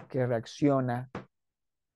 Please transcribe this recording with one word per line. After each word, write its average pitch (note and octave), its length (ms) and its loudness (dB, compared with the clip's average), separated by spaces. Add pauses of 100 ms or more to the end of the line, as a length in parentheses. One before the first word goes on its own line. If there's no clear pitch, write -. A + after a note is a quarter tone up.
que B2+ 180 0
reacciona B2+ 840 0 (880)